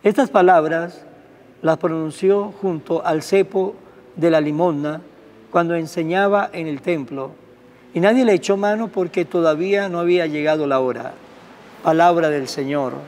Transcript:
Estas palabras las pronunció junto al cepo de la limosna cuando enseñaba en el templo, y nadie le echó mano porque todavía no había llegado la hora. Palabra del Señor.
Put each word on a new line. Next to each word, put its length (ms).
Estas 260
palabras 760
las 160
pronunció 800
junto 460
al 160
cepo 520
de 140
la 120
limosna 580
cuando 260
enseñaba 760
en 140
el 160
templo, 480
y 60
nadie 260
le 80
echó 240
mano 300
porque 360
todavía 640
no 100
había 280
llegado 400
la 140
hora. 340
Palabra 460
del 200
Señor. 440